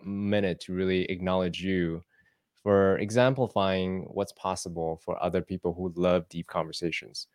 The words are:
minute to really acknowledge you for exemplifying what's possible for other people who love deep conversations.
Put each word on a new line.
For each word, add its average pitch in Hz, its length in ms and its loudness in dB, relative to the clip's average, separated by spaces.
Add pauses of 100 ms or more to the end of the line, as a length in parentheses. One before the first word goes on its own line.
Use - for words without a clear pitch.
minute 101 540 0
to - 140 -10
really 92 320 2
acknowledge 92 580 0
you 87 400 0 (580)
for 98 380 6
exemplifying 104 1000 2 (100)
what's 98 220 -4
possible 85 680 -4
for 87 200 -4
other 90 180 0
people 90 320 -4
who 90 220 -4
love 90 340 2
deep 85 160 -8
conversations. - 880 -6